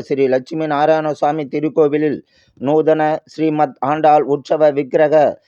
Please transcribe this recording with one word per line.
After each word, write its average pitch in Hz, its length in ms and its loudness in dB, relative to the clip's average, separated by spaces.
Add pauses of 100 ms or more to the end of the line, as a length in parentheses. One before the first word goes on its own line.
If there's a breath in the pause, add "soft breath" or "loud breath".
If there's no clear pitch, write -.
ஸ்ரீ 135 260 -2
லட்சுமி 135 400 -2
நாராயண 156 460 0
சுவாமி 151 320 -2
திருக்கோவிலில் 147 760 -2 (400)
நூதன 156 500 0 (140)
ஸ்ரீமத் 151 540 -2
ஆண்டாள் 151 440 2
உற்சவ 147 480 0
விக்கிரக 147 640 2 (120)